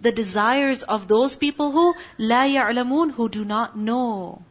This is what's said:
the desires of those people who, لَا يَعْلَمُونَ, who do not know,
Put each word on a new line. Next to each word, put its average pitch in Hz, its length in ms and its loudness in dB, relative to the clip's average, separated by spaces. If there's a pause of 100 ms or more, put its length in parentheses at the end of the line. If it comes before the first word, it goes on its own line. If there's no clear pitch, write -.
the 233 100 2
desires 226 720 0
of 196 240 -4
those 247 300 2
people 285 340 -2
who, 339 240 4 (240)
لَا 247 340 2
يَعْلَمُونَ, 254 580 0
who 233 180 -2
do 214 160 -6
not 208 320 -4
know, 214 720 -4